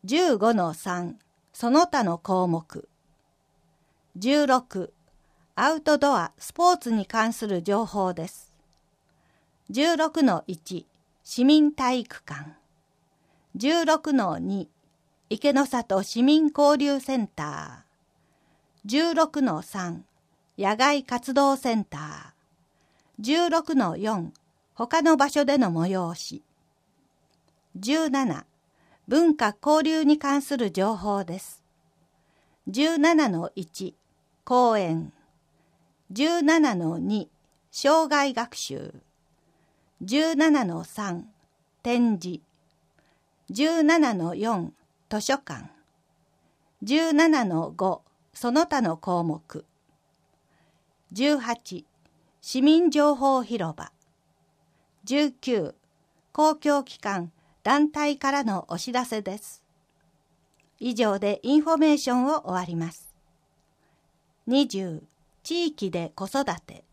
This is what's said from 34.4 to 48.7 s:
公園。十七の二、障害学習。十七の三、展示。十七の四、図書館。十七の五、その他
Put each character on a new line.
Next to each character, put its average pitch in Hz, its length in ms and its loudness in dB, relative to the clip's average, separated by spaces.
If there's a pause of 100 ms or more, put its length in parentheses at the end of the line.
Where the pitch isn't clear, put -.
公 247 320 4
園。 165 340 -2 (960)
十 311 320 0
七 302 320 4
の 170 240 -2
二、 196 320 -4 (400)
障 302 400 2
害 277 240 0
学 233 220 -6
習。 - 380 -12 (1080)
十 294 340 0
七 294 280 4
の 170 220 -6
三、 185 420 -10 (560)
展 240 360 0
示。 175 220 -10 (1080)
十 311 340 0
七 294 300 4
の 175 220 -4
四、 202 380 -4 (360)
図 214 120 -4
書 175 160 -2
館。 127 320 -16 (1120)
十 311 300 0
七 302 320 4
の 165 260 -4
五、 185 320 -4 (300)
そ 240 180 -4
の 320 160 2
他 262 140 -2